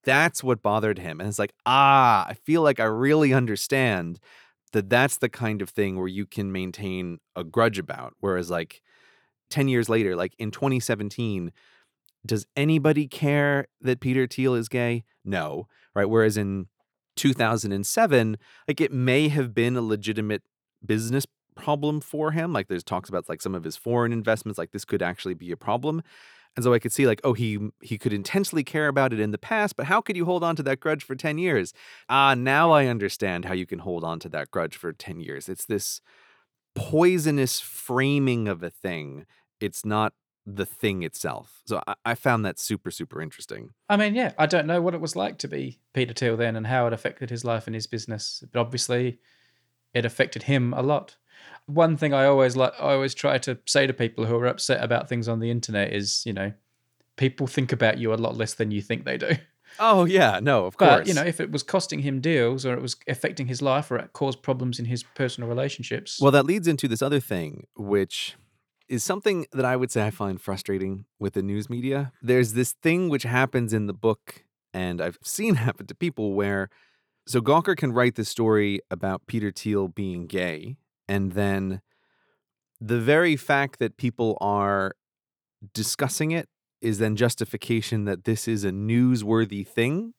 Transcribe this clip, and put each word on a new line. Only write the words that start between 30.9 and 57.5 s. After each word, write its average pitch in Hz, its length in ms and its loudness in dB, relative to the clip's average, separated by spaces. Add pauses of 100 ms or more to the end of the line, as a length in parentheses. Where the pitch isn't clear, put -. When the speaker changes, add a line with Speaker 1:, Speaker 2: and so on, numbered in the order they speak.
Speaker 1:
for 135 120 -8
ten 151 220 -4
years? 156 360 0 (340)
Ah, 135 260 6
now 139 380 4
I 147 160 8
understand 98 580 -2
how 92 80 -4
you 92 120 -2
can 87 140 -8
hold 85 240 -4
on 82 160 -6
to 87 100 -12
that 76 220 -8
grudge 82 260 -4
for 82 160 -8
ten 85 260 -12
years. 73 300 -12
It's - 160 -10
this - 360 -4 (760)
poisonous 156 840 2
framing 131 880 0
of 87 160 -4
a 85 60 -8
thing. 76 560 -10 (340)
It's - 260 -8
not 107 280 -2 (320)
the 98 200 -4
thing 95 380 -4
itself. - 640 -10
So 104 200 -4
I, 98 100 -6 (100)
I 117 100 0
found 113 300 2
that 92 120 -4
super, 95 320 -6
super 80 320 -10
interesting. 58 500 -14 (180)
Speaker 2:
I 202 80 4
mean, 208 180 2
yeah, 240 220 0
I 156 80 4
don't 160 220 2
know 170 140 0
what 175 120 0
it 165 80 -6
was 160 140 -6
like 190 240 -4
to - 80 -10
be 135 320 -8 (140)
Peter 120 200 -2
Thiel 113 240 0
then 117 180 0
and 110 120 -6
how 123 200 2
it 113 60 0
affected - 360 -8
his 117 160 -8
life 113 220 -2
and 113 80 -6
his 107 120 -6
business, - 640 -8
but 123 80 -2
obviously 123 600 -2 (760)
it 120 120 0
affected 117 380 -2
him 127 300 2
a - 80 -4
lot. 143 360 -2 (480)
One 160 320 4
thing 147 160 0
I 139 120 4
always 135 320 6
like, 127 220 2
I 143 140 2
always 135 200 0
try 139 260 0
to 123 260 -4
say 139 220 4
to 131 60 -2
people 113 320 -2
who 117 100 0
are 120 120 2
upset - 360 0
about 117 240 0
things 117 200 -2
on 113 120 -2
the 117 120 -2
internet 107 420 -2
is, 101 320 -2
you 113 80 -6
know, 98 180 -4 (640)
people 135 320 0
think 131 240 -2